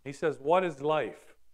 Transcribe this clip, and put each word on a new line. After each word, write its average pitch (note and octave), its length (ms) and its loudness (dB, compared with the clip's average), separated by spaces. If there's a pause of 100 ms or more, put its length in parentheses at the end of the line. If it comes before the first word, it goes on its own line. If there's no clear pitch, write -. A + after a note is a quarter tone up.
He C#3 80 -10
says, D3 280 -2
"What E3 240 4
is D3 180 -4
life? C#3+ 540 -2 (180)